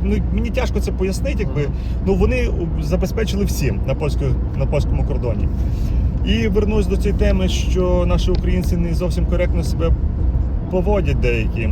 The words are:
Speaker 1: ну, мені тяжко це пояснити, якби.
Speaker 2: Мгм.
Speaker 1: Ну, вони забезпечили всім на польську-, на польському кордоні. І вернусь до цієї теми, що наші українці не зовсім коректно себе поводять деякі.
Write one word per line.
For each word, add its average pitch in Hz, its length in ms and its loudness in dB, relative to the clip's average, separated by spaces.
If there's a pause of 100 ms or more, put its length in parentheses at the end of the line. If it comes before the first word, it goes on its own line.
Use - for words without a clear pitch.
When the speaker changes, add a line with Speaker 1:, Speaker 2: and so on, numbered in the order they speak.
Speaker 1:
ну, 202 120 0 (180)
мені 226 160 -2
тяжко 214 300 -2
це 196 120 -2
пояснити, - 480 -2
якби. 226 220 -2
Speaker 2:
Мгм. 214 100 -2 (340)
Speaker 1:
Ну, 190 100 2
вони 240 320 2 (340)
забезпечили 190 640 0
всім - 420 0
на 131 80 0
польську-, 139 400 -2 (220)
на 139 80 0
польському - 380 0
кордоні. 117 440 -2 (800)
І 220 220 2
вернусь 202 400 2
до 190 100 0
цієї - 220 0
теми, 196 280 2
що 180 600 2
наші 175 240 2
українці 175 460 2
не 170 160 0
зовсім 175 320 0
коректно 175 380 0
себе 165 280 0 (800)
поводять 180 480 0
деякі. 117 520 0